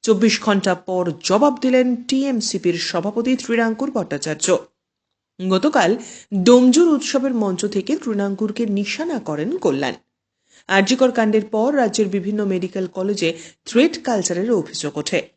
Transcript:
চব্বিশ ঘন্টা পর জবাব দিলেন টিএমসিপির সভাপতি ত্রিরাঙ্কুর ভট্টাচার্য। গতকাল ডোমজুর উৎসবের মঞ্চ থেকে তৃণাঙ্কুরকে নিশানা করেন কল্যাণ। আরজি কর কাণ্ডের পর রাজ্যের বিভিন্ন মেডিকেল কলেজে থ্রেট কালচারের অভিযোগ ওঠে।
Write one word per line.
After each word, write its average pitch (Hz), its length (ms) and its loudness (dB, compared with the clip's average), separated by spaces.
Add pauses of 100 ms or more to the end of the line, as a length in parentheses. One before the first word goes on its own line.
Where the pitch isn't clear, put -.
চব্বিশ 214 380 2
ঘন্টা 196 340 0
পর 180 380 -4 (100)
জবাব 247 380 2
দিলেন 254 360 2
টিএমসিপির 240 800 -2
সভাপতি 208 600 -2
ত্রিরাঙ্কুর 233 540 -2
ভট্টাচার্য। 156 640 -2 (920)
গতকাল 214 480 2 (380)
ডোমজুর 247 540 6
উৎসবের 269 460 0
মঞ্চ 202 320 -2
থেকে 202 300 -2
তৃণাঙ্কুরকে 208 680 -4
নিশানা 208 520 -4
করেন 160 380 -6
কল্যাণ। 139 380 -2 (760)
আরজি 196 280 4
কর 254 140 4
কাণ্ডের 220 340 2
পর 220 320 -2
রাজ্যের 220 320 0
বিভিন্ন 202 360 -4
মেডিকেল 185 420 -4
কলেজে 185 460 -2 (340)
থ্রেট 320 280 4 (100)
কালচারের 202 460 -2
অভিযোগ 151 480 -4
ওঠে। 151 220 -2 (160)